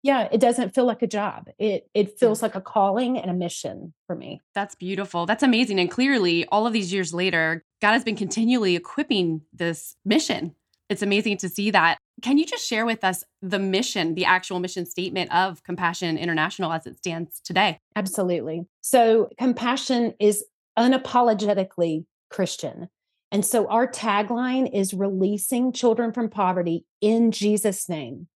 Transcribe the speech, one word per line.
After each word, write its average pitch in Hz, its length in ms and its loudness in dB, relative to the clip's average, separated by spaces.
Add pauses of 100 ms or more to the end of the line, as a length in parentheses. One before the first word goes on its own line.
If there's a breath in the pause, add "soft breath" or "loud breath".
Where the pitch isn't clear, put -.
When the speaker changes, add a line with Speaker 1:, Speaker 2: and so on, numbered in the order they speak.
Speaker 1:
Yeah, 269 280 2
it 220 80 2
doesn't 240 340 2
feel 254 120 4
like 226 180 0
a 214 40 -2
job. 208 420 -6 (100)
It, 208 340 -2
it 202 240 0
feels 220 240 4
Speaker 2:
Yeah. 226 40 -2
Speaker 1:
like 214 100 -4
a 190 60 -6
calling 220 580 0
and 185 100 -6
a 175 40 -2
mission 175 600 -6 (140)
for 175 80 -6
me. - 260 -14 (140)
Speaker 3:
That's 202 200 -6
beautiful. 180 500 -4
That's 220 180 0
amazing. 226 360 4
And 175 120 2
clearly, 208 560 2
all 214 180 2
of 233 80 0
these 190 180 0
years 180 220 -2
later, 170 500 0 (180)
God 208 120 4
has 247 100 2
been 220 120 -2
continually 214 600 2
equipping 175 680 -2 (120)
this 170 500 -6
mission. - 520 0 (340)
It's 202 140 -4
amazing 202 340 2
to 185 120 -6
see 208 220 -2
that. 170 260 4 (240)
Can 277 160 2
you 320 80 4
just - 220 -6
share 226 180 0
with 226 180 -2
us - 200 -2 (180)
the 190 180 -4
mission, 190 560 -2
the 175 100 -2
actual 180 340 2
mission 175 260 -6
statement 180 480 -6
of 185 300 0
Compassion 170 540 -2
International 165 560 -2
as 160 120 -6
it - 120 -16
stands 165 420 -8
today? 185 400 0 (160)
Speaker 1:
Absolutely. 175 680 -2 (160)
So 226 560 4
Compassion 240 840 0
is 208 240 2 (340)
unapologetically 208 1300 2 (240)
Christian. - 600 -6 (420)
And 196 140 0
so 220 220 2
our 226 200 2
tagline 233 880 -2
is 196 200 -2
"Releasing 202 760 -2
children 233 400 0
from 226 180 -4
poverty 180 560 -2 (140)
in 226 320 4
Jesus' 208 560 0
name." 143 480 -8